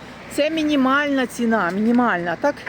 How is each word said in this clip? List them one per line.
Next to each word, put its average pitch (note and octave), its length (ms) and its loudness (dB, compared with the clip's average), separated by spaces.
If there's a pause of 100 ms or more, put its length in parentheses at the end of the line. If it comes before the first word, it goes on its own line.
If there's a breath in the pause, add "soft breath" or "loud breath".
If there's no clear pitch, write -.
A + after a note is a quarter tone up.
(340 loud breath)
Це D4 160 0
мінімальна C#4+ 760 2
ціна, A3+ 440 0
мінімальна. G3+ 720 2
Так, C#4+ 140 0 (140)